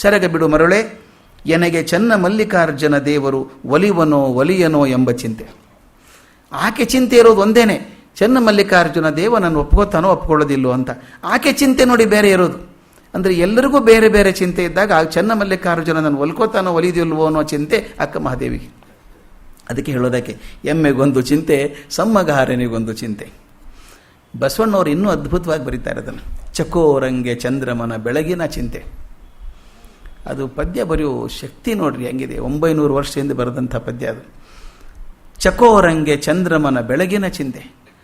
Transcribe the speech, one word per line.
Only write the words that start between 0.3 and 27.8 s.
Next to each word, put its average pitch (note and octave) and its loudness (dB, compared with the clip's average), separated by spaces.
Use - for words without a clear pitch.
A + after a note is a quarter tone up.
ಮರುಳೆ, F3 2
ಎನಗೆ E3 2
ಚೆನ್ನ G#3+ 2
ಮಲ್ಲಿಕಾರ್ಜುನ F3 0
ದೇವರು C3+ -2
ಒಲಿವನೋ D#3+ 2
ಒಲಿಯನೋ" D3 2
ಎಂಬ B2+ 0
ಚಿಂತೆ. A2+ -6
ಆಕೆ G#3+ -2
ಚಿಂತೆ B3+ 2
ಇರೋದು A3+ 8
ಒಂದೇನೆ, G#3+ 2
ಚೆನ್ನ B3+ 4
ಮಲ್ಲಿಕಾರ್ಜುನ F#3 2
ದೇವ F#3+ 0
ನಾನು E3 0
ಒಪ್ಕೋತಾನೋ F3+ 2
ಒಪ್ಕೊಳ್ಳೋದಿಲ್ಲೋ C#3+ 2
ಅಂತ. B2+ -2
ಆಕೆ A#3+ 0
ಚಿಂತೆ C4+ 2
ನೋಡಿ A#3+ 4
ಬೇರೆ G#3 4
ಇರೋದು. F3+ 0
ಅಂದ್ರೆ F#3 0
ಎಲ್ಲರಿಗೂ A#3 2
ಬೇರೆ A3+ 6
ಬೇರೆ G3+ 4
ಚಿಂತೆ F#3 -2
ಇದ್ದಾಗ, F3+ 0
ಆ D#3+ 4
ಚೆನ್ನ E3+ 0
ಮಲ್ಲಿಕಾರ್ಜುನ F3 -2
ನಾನು D3+ 0
ಒಲ್ಕೋತಾನೋ F#3 0
ಒಲಿದಿಲ್ವೋ E3 0
ಅನ್ನೋ D#3 0
ಚಿಂತೆ D3+ -2
ಅಕ್ಕ D3 -6
ಮಹಾದೇವಿಗೆ. B2+ -8
ಅದಕ್ಕೆ C3+ -6
ಹೇಳೋದಕ್ಕೆ B2 -4
"ಎಮ್ಮೆಗೊಂದು C#3 2
ಚಿಂತೆ, C#3+ 0
ಸಮ್ಮಗಾರನಿಗೊಂದು C3+ -2
ಚಿಂತೆ." A2 -10
ಬಸವಣ್ಣವ್ರು F#3 0
ಇನ್ನೂ F3+ 0
ಅದ್ಭುತವಾಗಿ D#3 -4
ಬರೀತಾರೆ B2+ -8
ಅದನ್ನು. - -12
"ಚಕೋರಂಗೆ C3 0
ಚಂದ್ರಮನ B2 -6